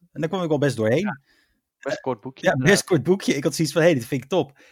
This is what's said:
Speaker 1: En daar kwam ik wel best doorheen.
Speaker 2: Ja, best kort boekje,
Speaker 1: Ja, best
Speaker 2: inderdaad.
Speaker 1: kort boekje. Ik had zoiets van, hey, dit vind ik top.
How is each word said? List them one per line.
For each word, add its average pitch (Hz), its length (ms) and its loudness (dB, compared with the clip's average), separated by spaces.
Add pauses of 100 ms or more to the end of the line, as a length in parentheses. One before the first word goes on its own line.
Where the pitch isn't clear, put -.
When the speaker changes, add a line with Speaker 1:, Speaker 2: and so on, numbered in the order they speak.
(120)
Speaker 1:
En - 80 -10
daar 160 80 -2
kwam 190 140 -4
ik 170 60 -2
wel 151 100 0
best 135 180 0
doorheen. 113 280 2
Speaker 2:
Ja, - 160 -6 (580)
best - 220 -6
kort 127 200 -6
boekje, - 260 -10
Speaker 1:
Ja, 185 60 4
best 143 100 -2
Speaker 2:
inderdaad. 151 240 4
Speaker 1:
kort 156 160 2
boekje. 175 320 0
Ik 139 100 -4
had 160 100 -2
zoiets 156 200 -2
van, 165 80 2
hey, 170 120 6
dit 117 120 -4
vind 135 160 -4
ik - 60 -18
top. 170 300 -2 (140)